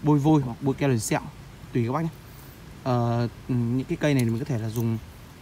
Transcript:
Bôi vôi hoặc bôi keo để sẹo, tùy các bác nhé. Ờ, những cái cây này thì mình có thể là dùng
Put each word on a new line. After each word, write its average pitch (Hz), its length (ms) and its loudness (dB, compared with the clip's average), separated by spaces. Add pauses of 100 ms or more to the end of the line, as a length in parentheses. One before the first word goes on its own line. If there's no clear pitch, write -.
Bôi 147 160 6
vôi 151 220 6
hoặc 123 200 -4
bôi 139 140 2
keo 139 140 2
để 120 100 4
sẹo, 143 220 0 (520)
tùy 120 120 2
các 123 80 0
bác 156 80 0
nhé. 165 80 -2 (760)
Ờ, 120 440 2 (200)
những 123 420 0
cái 170 120 -2
cây 151 120 4
này 127 100 4
thì 113 60 2
mình 113 100 0
có 143 60 -4
thể 127 140 -2
là 110 100 -4
dùng 113 280 0 (440)